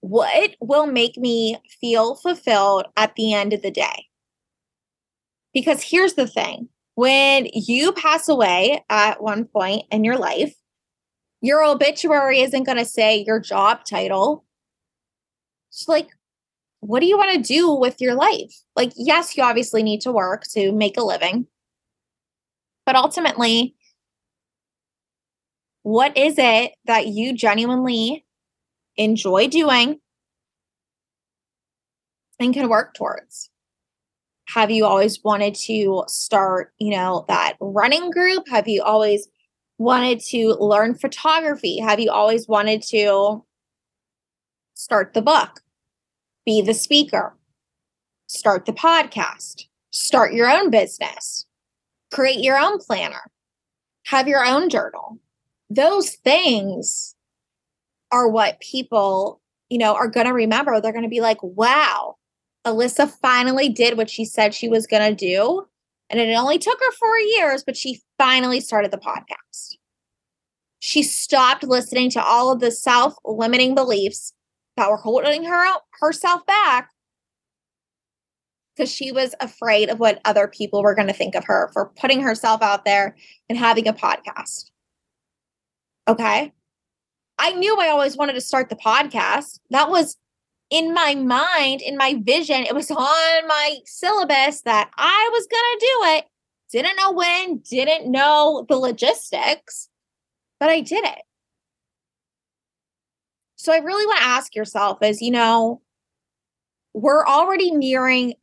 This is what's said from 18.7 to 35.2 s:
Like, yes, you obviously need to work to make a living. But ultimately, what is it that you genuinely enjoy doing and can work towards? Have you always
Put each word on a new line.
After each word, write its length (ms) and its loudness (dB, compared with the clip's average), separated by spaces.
Like, 180 0
yes, 420 0
you 60 2
obviously 400 0
need 200 -2
to 100 -4
work 400 -2
to 180 0
make 260 0
a 80 -2
living. 420 -2
But 80 4
ultimately, 800 0
what 340 2
is 220 2
it 340 4
that 240 0
you 240 -4
genuinely 920 -2
enjoy 520 2
doing 520 2
and 140 0
can 160 -2
work 260 0
towards? 560 -10
Have 220 0
you 160 2
always 360 2